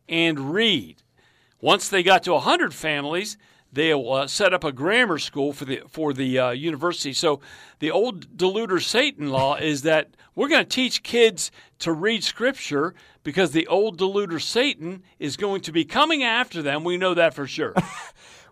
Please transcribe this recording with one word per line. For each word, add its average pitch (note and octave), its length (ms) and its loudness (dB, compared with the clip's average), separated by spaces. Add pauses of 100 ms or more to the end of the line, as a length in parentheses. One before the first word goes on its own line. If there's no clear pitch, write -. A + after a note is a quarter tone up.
and D#3+ 440 0
read." F3+ 500 0 (580)
Once E3+ 260 2
they F#3+ 160 0
got F3+ 200 6
to F3+ 100 0
a C#3+ 80 4
hundred C#4 320 0
families, D#3 640 -4 (340)
they'll, C#3+ 400 0
uh, C#3 160 0
set F3+ 260 2
up E3+ 120 -2
a D3 80 -2
grammar F3+ 440 2
school C#3+ 360 -4
for C#3+ 100 -12
the, C3 240 -6
for D3+ 240 -4
the, C3 260 0
uh, B2+ 140 2
university. D3 600 -4
So D3+ 260 2 (400)
the D3+ 100 -2
old F#3 480 -2
deluder F#3 460 0
Satan A3 460 0
law C3+ 260 2
is C#3+ 280 -4
that D#3 260 2 (260)
we're B3 140 0
gonna C4+ 160 4
teach - 380 -2
kids A3 480 2 (280)
to E3 140 -2
read G3 280 0
Scripture F#3 720 -2 (300)
because D3+ 280 0
the - 160 2
old G3 300 2
deluder G3 440 -2
Satan F#3+ 640 -2 (160)
is C#3+ 180 -6
going G3 240 -2
to E3 100 -12
be D#3+ 140 2
coming D4 360 0
after A#3 400 -2
them. D3 220 -2
We F3 140 -2
know F#3 160 2
that E3 200 4
for C#3+ 140 -8
sure. C#3 320 -4
<laughs> E3+ 40 -2 (680)